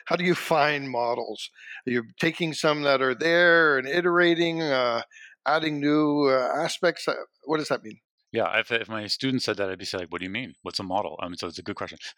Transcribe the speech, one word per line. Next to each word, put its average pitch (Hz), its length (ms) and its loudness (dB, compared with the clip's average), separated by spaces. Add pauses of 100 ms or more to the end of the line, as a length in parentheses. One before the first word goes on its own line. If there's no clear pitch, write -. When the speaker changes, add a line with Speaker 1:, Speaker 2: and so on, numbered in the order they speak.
Speaker 1:
how 165 100 0
do 175 80 -2
you 175 120 4
find 147 540 2
models? 120 600 -4 (360)
Are 127 60 -2
you 120 120 0 (160)
taking 165 340 -2
some 147 300 0
that 139 180 4
are 131 140 2
there 165 640 4
and 131 100 -2
iterating, 170 760 2
uh, 127 400 2 (440)
adding 151 360 0
new, 147 480 2
uh, 131 260 2
aspects? 165 520 -2
Uh, 139 80 -2 (280)
what 156 140 -2
does 147 100 -4
that 123 160 -2
mean? 107 160 -16 (320)
Speaker 2:
Yeah, 107 280 0
if, 110 120 -4
if 113 180 -2
my 107 160 -8
student 131 380 -2
said 104 140 -2
that, 98 120 -4
I'd 92 80 -6
be 95 80 -14
saying, 92 160 -6
like, 85 100 -10
"What 87 60 -8
do 90 80 -6
you 95 60 -8
mean? 110 320 -10
What's 90 160 -8
a 101 40 -6
model?" 92 380 -4
Um, 90 140 -10
so 92 120 -8
it's 85 120 -10
a 87 40 -16
good 104 120 -8
question. - 240 -10 (180)